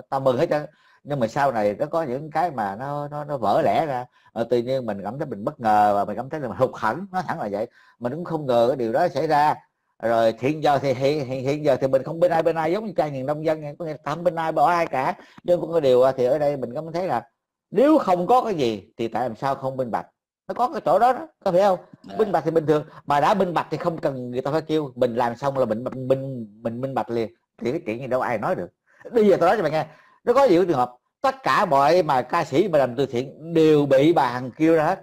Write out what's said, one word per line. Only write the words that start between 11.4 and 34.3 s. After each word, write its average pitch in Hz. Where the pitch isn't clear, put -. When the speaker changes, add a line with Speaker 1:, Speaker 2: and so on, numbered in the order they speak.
Speaker 1:
hiện 147
giờ 135
thì 135
mình 131
không 160
bên 175
ai, 160
bên 160
ai, 160
giống 220
như 185
trai 151
miền 131
nông 151
dân 156
vậy. 147
Có 175
nghĩa 156
là 147
không 156
bên 175
ai, 160
bỏ 156
ai 170
cả. 143
Nhưng 175
có 160
cái 165
điều, 127
à, 131
thì 123
ở 139
đây 143
mình 120
cảm 160
thấy 180
là 117
nếu 277
không 180
có 247
cái 220
gì 113
thì 117
tại 110
làm 113
sao 139
không 131
minh 123
bạch? 87
Nó 196
có 240
cái 220
chỗ 170
đó 240
đó, 320
có 190
phải 175
không? 190
Speaker 2:
Dạ. -
Speaker 1:
Minh 202
bạch 160
thì 160
bình 160
thường, 151
mà 147
đã 165
minh 180
bạch 151
thì 156
không 170
cần 131
người 123
ta 139
phải 156
kêu, 156
mình 120
làm 120
xong 139
là 127
mình, 110
mình, 127
mình, 135
mình 117
minh 135
bạch 117
liền. 117
Thì 123
cái 156
chuyện 110
gì 120
đâu 127
ai 113
nói 151
được. 90
Bây 214
giờ 180
tôi 170
nói 226
cho 208
mày 151
nghe, 156
nó 240
có 277
nhiều 185
trường 165
hợp, 123
tất 262
cả 156
mọi 156
mà 139
ca 165
sĩ 147
mà 156
làm 123
từ 135
thiện 143
đều 156
bị 139
bà 139